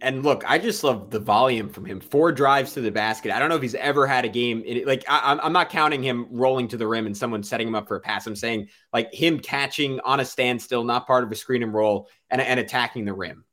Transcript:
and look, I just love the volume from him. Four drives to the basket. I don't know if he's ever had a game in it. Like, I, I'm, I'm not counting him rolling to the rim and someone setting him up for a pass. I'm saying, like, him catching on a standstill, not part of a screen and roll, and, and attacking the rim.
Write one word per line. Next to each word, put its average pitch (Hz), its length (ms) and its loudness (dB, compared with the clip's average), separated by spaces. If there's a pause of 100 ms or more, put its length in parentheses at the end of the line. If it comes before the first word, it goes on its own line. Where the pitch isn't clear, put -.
and 135 240 -2
look, 143 240 2
I 135 80 6
just 214 260 -2
love 113 280 0
the 110 100 -4
volume 110 480 4
from 101 160 -14
him. 92 160 -10
Four 160 320 2
drives 135 400 2
to 143 80 -6
the 110 100 -2
basket. 107 400 -2
I 98 80 0
don't 147 120 2
know 165 60 2
if 151 40 -2
he's 123 140 -4
ever 139 320 2
had 127 180 2
a 113 60 -2
game 117 320 -2
in 120 160 -4
it. 113 80 -4
Like, 135 240 0
I, 139 200 4
I'm, 147 120 2
I'm 160 100 0
not 175 160 4
counting 151 340 0
him 123 280 -4
rolling 127 380 2
to 117 100 -6
the 110 80 -2
rim 113 180 -2
and 104 100 -4
someone 113 280 -4
setting 113 260 -4
him 113 60 -2
up 107 120 -4
for 101 100 -4
a 87 40 -6
pass. 104 260 -6
I'm 110 80 -8
saying, 107 360 -4 (240)
like, 120 180 -2
him 160 260 2
catching 139 600 -4
on 135 200 0
a - 40 -2
standstill, 123 600 -2
not 120 220 -2
part 127 160 4
of 110 80 -6
a 107 40 -8
screen 123 280 -2
and 110 120 -4
roll, 107 340 2 (220)
and, 127 100 2
and 127 180 0
attacking 120 460 -2
the 101 80 -4
rim. 90 400 -10